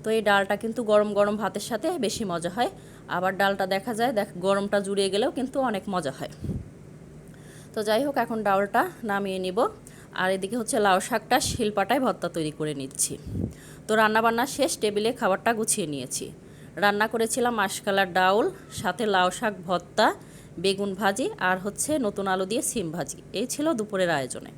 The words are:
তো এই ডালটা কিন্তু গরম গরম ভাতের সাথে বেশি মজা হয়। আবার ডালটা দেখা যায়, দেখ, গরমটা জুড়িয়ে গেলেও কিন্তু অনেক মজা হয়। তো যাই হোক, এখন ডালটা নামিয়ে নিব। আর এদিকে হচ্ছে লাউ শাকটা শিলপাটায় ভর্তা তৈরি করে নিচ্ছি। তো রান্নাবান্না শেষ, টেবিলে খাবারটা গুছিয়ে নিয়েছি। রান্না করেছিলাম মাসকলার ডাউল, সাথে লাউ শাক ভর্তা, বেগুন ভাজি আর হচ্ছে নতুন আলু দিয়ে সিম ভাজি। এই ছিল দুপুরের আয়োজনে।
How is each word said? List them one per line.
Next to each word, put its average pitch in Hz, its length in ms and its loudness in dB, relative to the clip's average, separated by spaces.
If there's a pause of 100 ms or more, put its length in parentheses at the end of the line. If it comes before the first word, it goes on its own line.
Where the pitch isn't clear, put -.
তো - 120 -4
এই 220 120 2
ডালটা 202 360 4
কিন্তু 226 180 -4 (100)
গরম 208 260 6
গরম 208 240 4
ভাতের 202 280 -2
সাথে 240 180 -2 (180)
বেশি 202 260 -2
মজা 170 240 -2
হয়। 247 140 0 (460)
আবার 185 240 2
ডালটা 196 260 2 (100)
দেখা 208 240 -2
যায়, 247 180 2
দেখ, 202 120 0 (160)
গরমটা 202 400 2
জুড়িয়ে 196 280 0
গেলেও 240 240 2
কিন্তু 269 200 -4 (120)
অনেক 196 140 -2 (100)
মজা 151 260 -2
হয়। - 140 -8 (1400)
তো 220 140 -6
যাই 220 180 4
হোক, 277 180 -2
এখন 226 140 -2 (100)
ডালটা 202 340 2 (300)
নামিয়ে 196 340 -2
নিব। 185 140 -2 (600)
আর 185 140 2
এদিকে 190 240 -4
হচ্ছে 226 260 -2
লাউ 185 220 6
শাকটা 240 300 0 (120)
শিলপাটায় 214 560 0
ভর্তা 180 300 0
তৈরি 156 240 -2
করে 151 220 -2
নিচ্ছি। - 320 -4 (720)
তো 214 60 -2 (100)
রান্নাবান্না 226 440 4 (100)
শেষ, 285 160 2 (100)
টেবিলে 214 280 2 (100)
খাবারটা 190 340 2
গুছিয়ে 214 400 0
নিয়েছি। - 320 -6 (580)
রান্না 208 300 4
করেছিলাম 240 480 0
মাসকলার 196 560 2
ডাউল, 196 280 6 (360)
সাথে 190 220 -2 (120)
লাউ 180 220 6
শাক 214 160 -2 (140)
ভর্তা, 196 400 2 (560)
বেগুন 196 360 0
ভাজি 208 280 0 (220)
আর 185 160 2
হচ্ছে 208 260 -4 (140)
নতুন 202 280 -2
আলু 190 180 0
দিয়ে 262 180 -2
সিম 190 260 -4
ভাজি। 160 240 -6 (200)
এই 247 140 -2
ছিল 294 120 -4 (140)
দুপুরের 190 380 0
আয়োজনে। 127 400 -6